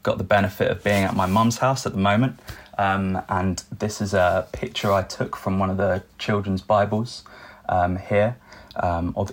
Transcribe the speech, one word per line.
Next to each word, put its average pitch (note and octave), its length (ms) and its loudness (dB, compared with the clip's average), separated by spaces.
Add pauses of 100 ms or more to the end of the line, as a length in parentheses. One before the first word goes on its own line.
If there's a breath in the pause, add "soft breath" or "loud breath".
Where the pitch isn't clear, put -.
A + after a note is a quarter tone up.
got A2 140 0
the G2 80 -4
benefit G2 460 2
of - 120 -4
being G2+ 220 2
at F#2 100 -2
my F#2+ 120 2
mum's A2+ 320 2
house C3 260 0
at - 80 -4
the G2 60 -4
moment, G#2 420 2 (380 loud breath)
um, F#2+ 500 0
and F#2 340 0 (160)
this G#2 220 -4
is G2 140 -2
a F2+ 380 2
picture - 380 -4
I G2 120 4
took - 340 -6
from F#2+ 220 -2
one F#2+ 100 0
of F#2 80 -2
the F#2+ 260 0 (160)
children's G2 440 -2
Bibles, G#2+ 600 0 (460 loud breath)
um, F2+ 300 2
here, G#2 400 0 (380 loud breath)
um, F2 380 -2
of G2 180 -2